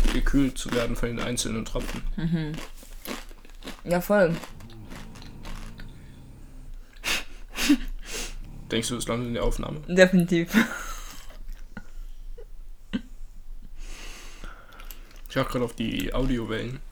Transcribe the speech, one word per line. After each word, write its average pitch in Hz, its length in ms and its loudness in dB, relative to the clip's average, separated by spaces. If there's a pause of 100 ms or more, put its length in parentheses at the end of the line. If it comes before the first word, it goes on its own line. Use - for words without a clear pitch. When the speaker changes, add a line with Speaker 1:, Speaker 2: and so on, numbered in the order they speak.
(120)
Speaker 1:
gekühlt 131 460 6
zu - 140 -4
werden 120 220 2
von 120 140 0
den 117 120 -2
einzelnen 113 440 0
Tropfen. - 380 -2 (140)
Speaker 2:
Mhm. 160 360 2 (1300)
Ja, 175 160 4
voll. 180 360 6 (4000)
Speaker 1:
Denkst 113 180 2
du, 123 80 -2
das 113 100 -4
landet 120 220 0
in 120 60 -2
der 104 100 2
Aufnahme? - 440 0
Speaker 2:
Definitiv. 180 640 8 (4000)
Speaker 1:
Ich - 80 -4
achte 131 160 2
grad 123 100 2
auf 117 120 0
die - 400 0
Audiowellen 120 640 0 (120)